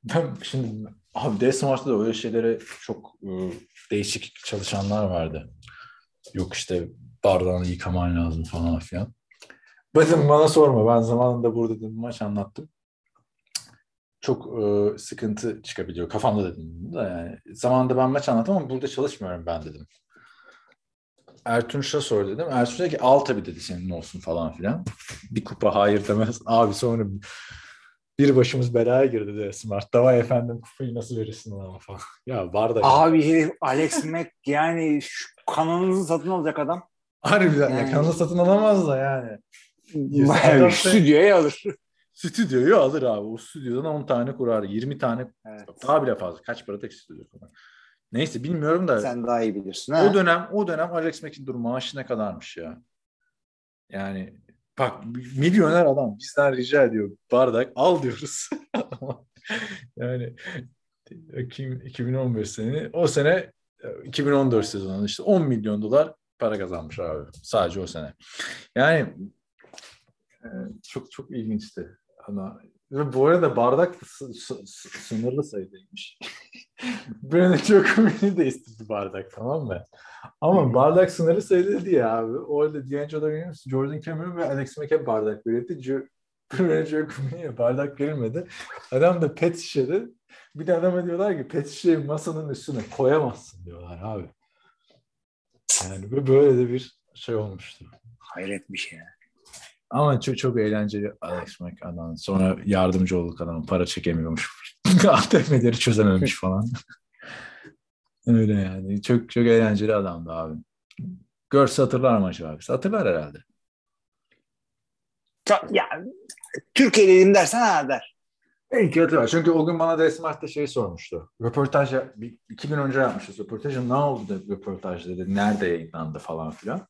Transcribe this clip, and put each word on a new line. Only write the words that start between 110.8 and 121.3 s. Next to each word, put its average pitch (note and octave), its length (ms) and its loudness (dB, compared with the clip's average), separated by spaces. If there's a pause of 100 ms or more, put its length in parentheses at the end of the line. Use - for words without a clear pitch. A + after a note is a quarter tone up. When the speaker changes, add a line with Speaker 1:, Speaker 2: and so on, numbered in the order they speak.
Speaker 1:
Görse C#3 320 4
hatırlar B2 360 4
mı G2 80 2
acaba? D#2+ 320 -8 (100)
Hatırlar F3+ 400 -2
herhalde. F#2+ 300 -4 (2000)
Speaker 2:
Ta-, - 260 2
ya, - 140 0 (920)
Türkiye G3+ 340 6
dedim F#3+ 260 10
dersen G3 260 4
ha E3+ 280 2
der. - 280 -6 (560)
Speaker 1:
Belki E3+ 280 4
hatırlar. D#3 260 4
Çünkü D#3+ 240 2
o D#3+ 160 4
gün E3 120 -2
bana E3 200 2
Desmart'ta D#3 480 0
şey D3 200 -4
sormuştu. F2 640 -8 (100)